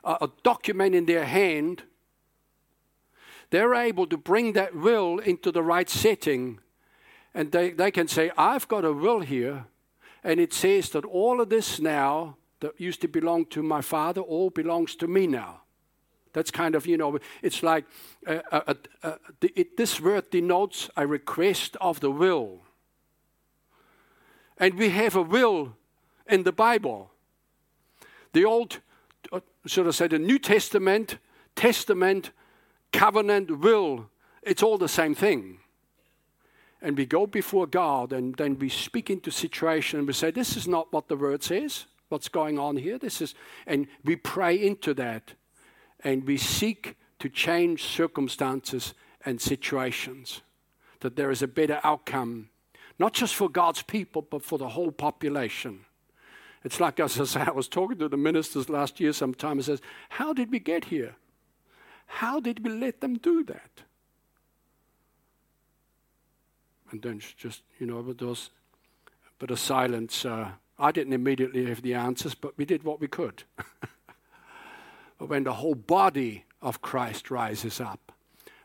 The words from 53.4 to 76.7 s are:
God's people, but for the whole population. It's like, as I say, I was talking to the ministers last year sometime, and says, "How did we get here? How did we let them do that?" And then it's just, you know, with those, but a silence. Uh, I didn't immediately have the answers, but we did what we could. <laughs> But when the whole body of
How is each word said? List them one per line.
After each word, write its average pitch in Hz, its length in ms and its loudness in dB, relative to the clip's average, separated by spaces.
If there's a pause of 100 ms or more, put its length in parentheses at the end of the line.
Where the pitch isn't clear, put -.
God's 170 340 2
people, 185 380 -6
but 151 220 -8
for 156 160 -4
the 131 120 -8
whole 165 200 -2
population. 143 920 -4 (800)
It's - 160 -6
like, 165 180 2
as 123 220 0
I 143 40 0
say, 139 160 -2
I 160 120 0
was 131 160 -4
talking 190 300 -2
to 151 100 -2
the 139 80 -2
ministers 151 520 -2
last 143 300 -4
year 151 140 2
sometime, 143 460 -4
and 127 60 -4
says, 139 160 -4 (280)
"How 302 240 -4
did 247 180 -4
we 247 80 -2
get 165 280 -4
here? 147 280 -6 (920)
How 262 340 -4
did 226 240 -6
we 233 60 -4
let 226 300 -6
them 254 180 -4
do 330 260 2
that?" - 400 -16 (3000)
And 110 100 -14
then 113 160 -8
it's 107 160 -18
just, - 300 -16 (160)
you 127 80 -8
know, 117 160 -8
with 123 160 -12
those, 120 320 -10 (880)
but 127 120 -10
a 120 60 -2
silence. 123 720 -2
Uh, 113 240 -6 (280)
I 143 140 2
didn't 135 220 -2
immediately 131 500 -2
have 120 160 -6
the 123 140 -4
answers, 123 400 -4
but - 240 -12
we 143 80 -4
did 156 180 -2
what 151 160 -6
we 151 80 -6
could. - 360 -8 (140)
<laughs> - 40 -10 (1600)
But 143 100 -12
when 143 160 -2
the 131 80 -4
whole 139 240 -2
body 139 680 2 (160)
of 127 220 -8